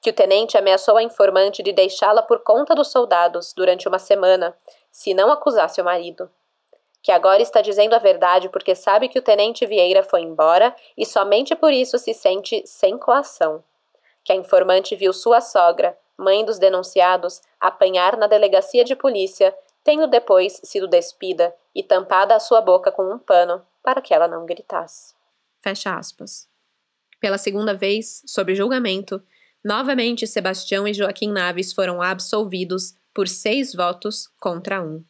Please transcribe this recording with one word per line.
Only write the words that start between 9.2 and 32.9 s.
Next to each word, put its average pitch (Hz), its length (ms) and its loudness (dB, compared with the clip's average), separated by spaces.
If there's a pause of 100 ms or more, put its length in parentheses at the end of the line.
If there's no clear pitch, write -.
tenente 220 440 0
Vieira 190 380 2
foi 190 180 -2
embora 165 540 2 (220)
e 214 80 -6
somente 214 500 0
por 311 160 2
isso 254 260 0
se 226 160 -6
sente 202 520 -4
sem 196 320 -2
coação. 185 640 -2 (640)
Que - 80 -2
a - 20 2
informante 185 600 0
viu 185 180 0
sua 233 260 2
sogra, 175 560 0 (220)
mãe 190 260 0
dos 220 160 -6
denunciados, 180 800 0 (220)
apanhar 185 560 0
na 208 100 2
delegacia 202 560 2
de 254 120 -2
polícia, 196 600 0 (300)
tendo 302 220 2
depois 196 560 2
sido 190 240 -8
despida 175 680 -2 (200)
e 190 80 -8
tampada 190 540 2
a 214 40 4
sua 220 200 2
boca 185 320 2
com 196 120 -6
um 202 160 -6
pano 175 420 2 (200)
para 262 200 -4
que 196 120 -2
ela 165 140 2
não 170 180 -8
gritasse." 170 680 -12 (500)
Fecha 196 320 -8
aspas. - 540 -18 (720)
Pela 196 160 -4
segunda 208 360 -4
vez, 202 520 -6
sob 185 280 -4
julgamento, 196 680 -4 (420)
novamente 233 640 -4
Sebastião 196 580 -6
e 208 80 -4
Joaquim 202 380 -4
Naves 180 400 -4
foram 180 300 -4
absolvidos 185 960 -6 (180)